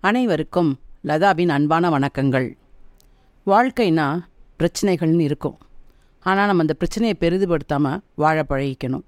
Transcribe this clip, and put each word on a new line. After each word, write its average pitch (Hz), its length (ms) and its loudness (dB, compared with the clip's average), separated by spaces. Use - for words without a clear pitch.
அனைவருக்கும் 180 760 0
லதாவின் 175 440 2
அன்பான 160 420 2
வணக்கங்கள். 135 680 0
வாழ்க்கைனா 190 760 2
பிரச்சனைகள்னு 170 640 0
இருக்கும். 147 380 -4
ஆனா, 196 260 0
நம்ம 196 140 2
அந்த 156 140 0
பிரச்சனையை 214 460 -2
பெரிதுபடுத்தாம 170 800 0
வாழ 156 340 0
பழகிக்கணும். 135 600 -4